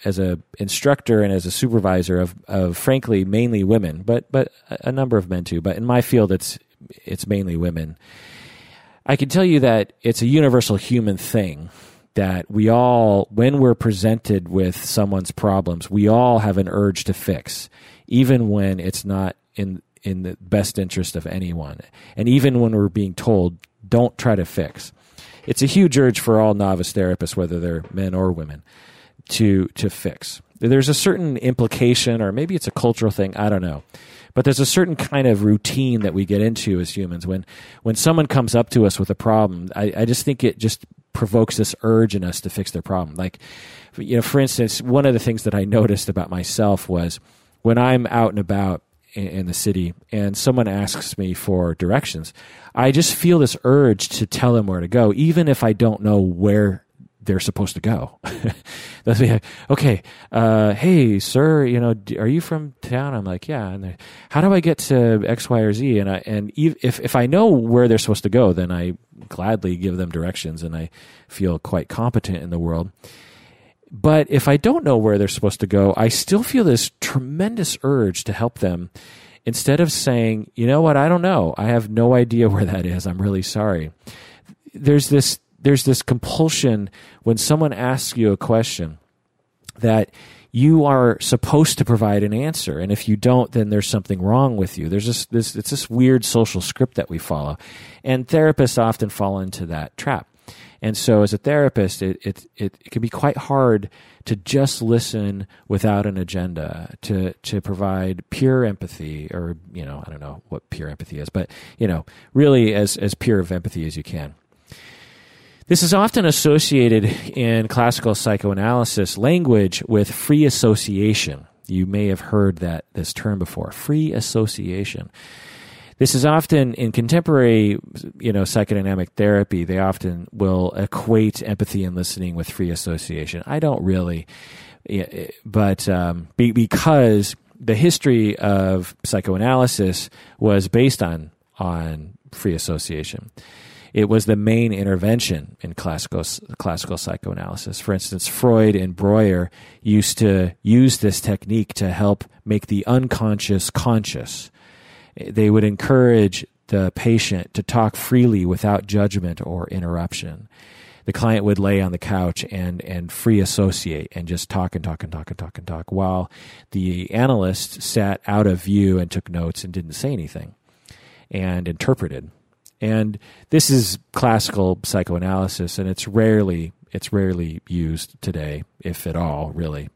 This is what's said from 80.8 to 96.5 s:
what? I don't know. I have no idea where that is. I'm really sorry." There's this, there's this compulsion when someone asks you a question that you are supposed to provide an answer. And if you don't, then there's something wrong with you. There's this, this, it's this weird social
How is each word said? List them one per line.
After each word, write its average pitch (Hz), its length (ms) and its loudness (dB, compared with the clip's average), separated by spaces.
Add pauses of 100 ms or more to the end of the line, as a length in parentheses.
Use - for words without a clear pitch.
what? 156 160 4
I 143 120 4
don't 175 140 2
know. 151 360 2
I 101 80 -2
have 113 240 0
no 117 240 4
idea 117 340 4
where 98 160 2
that 92 220 -2
is. 92 200 -4
I'm 90 140 -4
really 98 220 0
sorry." 92 500 -4 (800)
There's 143 360 2
this, 143 280 2 (220)
there's 139 240 4
this 131 180 2
compulsion 123 880 0 (320)
when 113 140 2
someone 151 360 0
asks 123 440 -4
you 110 160 4
a 98 40 0
question 92 640 -2 (800)
that 110 320 2 (440)
you 151 300 6
are 127 360 4
supposed - 580 2
to 120 60 0
provide 104 380 2
an 104 100 0
answer. 117 460 -4
And 92 140 -4
if - 160 -4
you 107 80 2
don't, 123 340 2
then 107 200 0
there's 104 180 0
something 98 340 -4
wrong 120 340 2
with 95 220 -4
you. 78 100 -4
There's 101 180 -2
this, 117 200 -4
this, 117 300 -4
it's 104 140 -8
this - 200 -6
weird 127 340 4
social 113 360 0